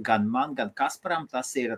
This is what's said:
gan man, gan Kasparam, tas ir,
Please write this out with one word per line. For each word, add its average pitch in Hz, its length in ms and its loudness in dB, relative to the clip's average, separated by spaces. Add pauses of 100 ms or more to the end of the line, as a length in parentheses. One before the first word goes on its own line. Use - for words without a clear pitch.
gan 107 240 4
man, 135 260 0
gan 113 160 -2
Kasparam, 160 560 -2
tas 127 300 -4
ir, 117 200 0